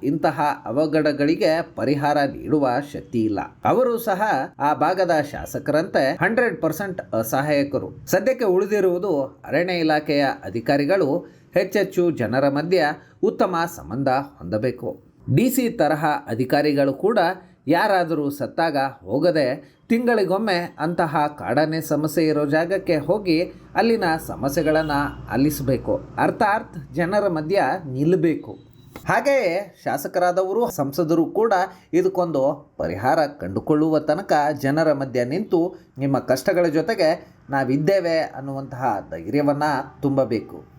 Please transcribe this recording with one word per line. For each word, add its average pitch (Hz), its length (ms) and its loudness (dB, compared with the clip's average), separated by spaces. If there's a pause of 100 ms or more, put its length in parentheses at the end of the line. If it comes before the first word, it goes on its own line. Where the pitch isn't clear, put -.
ಇಂತಹ 147 600 0
ಅವಘಡಗಳಿಗೆ 151 960 0 (140)
ಪರಿಹಾರ 143 420 0
ನೀಡುವ 143 520 0 (240)
ಶಕ್ತಿ - 300 -4
ಇಲ್ಲ. 101 160 0 (260)
ಅವರು 233 320 2
ಸಹ 208 260 -2 (360)
ಆ 147 140 2
ಭಾಗದ 175 380 0 (200)
ಶಾಸಕರಂತೆ 151 920 -2
ಹಂಡ್ರೆಡ್ 220 400 0
ಪರ್ಸೆಂಟ್ 185 400 -4 (140)
ಅಸಹಾಯಕರು. 139 920 -2
ಸದ್ಯಕ್ಕೆ 254 380 0
ಉಳಿದಿರುವುದು 185 800 2
ಅರಣ್ಯ 170 500 -2
ಇಲಾಖೆಯ 151 520 2 (180)
ಅಧಿಕಾರಿಗಳು 143 760 0 (360)
ಹೆಚ್ಚೆಚ್ಚು 185 580 0
ಜನರ 131 380 0
ಮಧ್ಯೆ 156 600 0 (120)
ಉತ್ತಮ 196 320 0 (200)
ಸಂಬಂಧ 110 320 -4
ಹೊಂದಬೇಕು. 110 960 -4 (320)
ಡಿ 226 140 4
ಸಿ 240 200 0
ತರಹ 156 360 0 (220)
ಅಧಿಕಾರಿಗಳು 139 680 2
ಕೂಡ 208 260 0 (480)
ಯಾರಾದರೂ 170 640 2
ಸತ್ತಾಗ 143 480 -2
ಹೋಗದೆ 135 1000 0 (100)
ತಿಂಗಳಿಗೊಮ್ಮೆ 214 880 0
ಅಂತಹ 156 600 0
ಕಾಡಾನೆ 156 420 0
ಸಮಸ್ಯೆ 156 460 0
ಇರೋ 147 180 2
ಜಾಗಕ್ಕೆ 170 520 0
ಹೋಗಿ 175 440 0 (340)
ಅಲ್ಲಿನ 226 280 2 (240)
ಸಮಸ್ಯೆಗಳನ್ನ 156 640 0 (400)
ಆಲಿಸಬೇಕು. 131 680 0 (160)
ಅರ್ಥಾತ್ 196 760 -2
ಜನರ 196 340 0
ಮಧ್ಯ 165 360 0 (220)
ನಿಲ್ಲಬೇಕು. 151 720 0 (460)
ಹಾಗೆಯೇ 202 760 0
ಶಾಸಕರಾದವರು, 185 880 0
ಸಂಸದರು 156 540 0
ಕೂಡ 214 280 0 (400)
ಇದಕ್ಕೊಂದು 165 840 0
ಪರಿಹಾರ 120 480 0
ಕಂಡುಕೊಳ್ಳುವ 151 760 0
ತನಕ 156 340 -2 (280)
ಜನರ 147 320 2
ಮಧ್ಯ 131 320 -2
ನಿಂತು 175 500 0 (220)
ನಿಮ್ಮ 135 220 0
ಕಷ್ಟಗಳ 170 460 2
ಜೊತೆಗೆ 165 640 0 (220)
ನಾವಿದ್ದೇವೆ 151 680 2
ಅನ್ನುವಂತಹ 135 920 -4
ಧೈರ್ಯವನ್ನ 143 520 0 (380)
ತುಂಬಬೇಕು. 123 640 -2 (140)